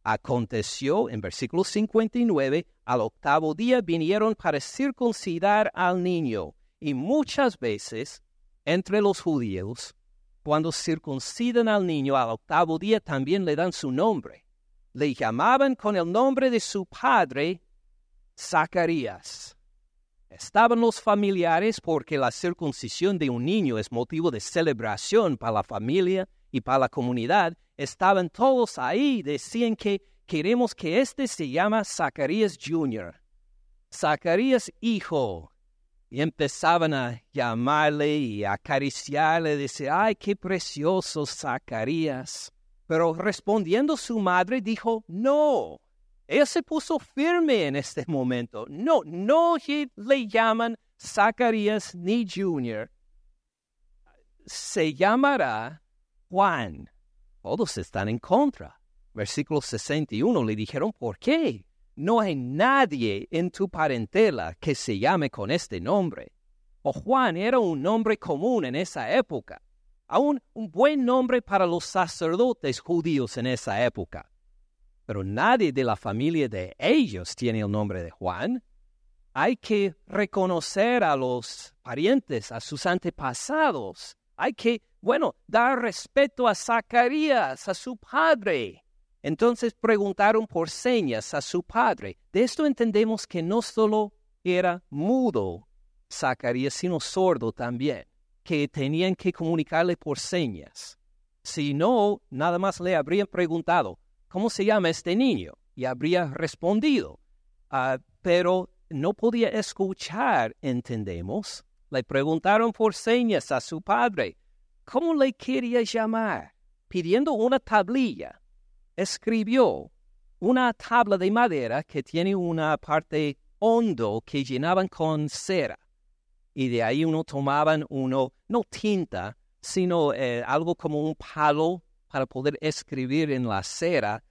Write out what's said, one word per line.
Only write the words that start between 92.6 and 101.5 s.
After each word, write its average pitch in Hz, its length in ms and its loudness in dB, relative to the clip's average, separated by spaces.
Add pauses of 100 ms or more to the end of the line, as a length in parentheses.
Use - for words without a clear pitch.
entendemos 220 600 2
que 175 160 -6
no 196 200 0
solo 214 500 0 (320)
era 180 460 0
mudo 147 760 0 (460)
Zacarías, 127 640 -2
sino 180 260 -2
sordo 147 540 0
también, 123 520 -4 (380)
que 147 240 -2
tenían 160 480 -2
que 185 160 -2
comunicarle 165 640 -2
por 143 240 -8
señas. 113 800 -6 (420)
Si 143 320 -4